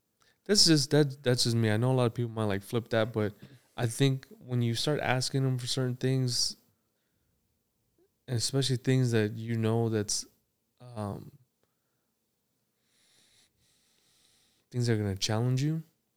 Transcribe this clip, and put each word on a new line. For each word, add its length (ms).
That's 200
just, 260
that, 320
that's 200
just 120
me. 140
I 80
know 140
a 20
lot 120
of 80
people 180
might, 140
like, 180
flip 260
that, 220
but 220
I 120
think 400
when 220
you 140
start 260
asking 420
him 140
for 100
certain 300
things, 580
and 100
especially 400
things 340
that 260
you 200
know 320
that's, 360
um, 360
things 160
that 60
are 40
gonna 180
challenge 480
you, 200